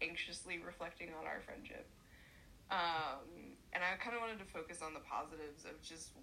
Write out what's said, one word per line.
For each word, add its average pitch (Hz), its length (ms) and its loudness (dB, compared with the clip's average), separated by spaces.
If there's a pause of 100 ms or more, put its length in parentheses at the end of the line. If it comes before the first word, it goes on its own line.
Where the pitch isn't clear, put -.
anxiously 175 560 0
reflecting 175 560 -4
on 156 120 -2
our - 140 0
friendship. - 480 -8 (840)
Um, 160 880 4 (140)
and 180 120 6
I 185 180 8
kinda 240 160 4
wanted 226 200 2
to 196 80 -6
focus 165 340 -4
on 156 140 0
the 147 60 -2
positives 151 640 -2
of 156 180 -6
just 160 400 -8